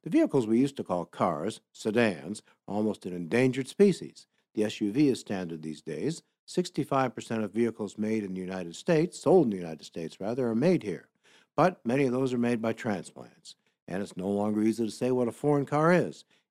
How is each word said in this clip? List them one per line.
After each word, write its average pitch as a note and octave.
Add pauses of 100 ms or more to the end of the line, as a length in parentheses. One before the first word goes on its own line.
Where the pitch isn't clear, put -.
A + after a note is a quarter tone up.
The D#3+
vehicles E3+
we A2+
used C#3
to F#2+
call F2
cars, F2+ (100)
sedans, G#2 (260)
are G2
almost G#2+
an F2+
endangered B2
species. - (300)
The G#2+
S G#2+
U G2+
V C#3+
is A2+
standard E2+
these D#2
days. F#2 (240)
Sixty-five C3+
percent A2
of G#2
vehicles A2
made G#2+
in F#2+
the F#2
United F2+
States, E3
sold D#3+
in A2
the G2
United E2
States -
rather, A#2+
are A2+
made D3
here. F#2 (480)
But F3+
many C3+
of B2
those B2+
are B2
made A#2+
by A2+
transplants. - (320)
And F2+
it's -
no F#2
longer G#2
easy A2
to G#2
say B2+
what B2
a A2
foreign C#3+
car D#3
is. A#2 (260)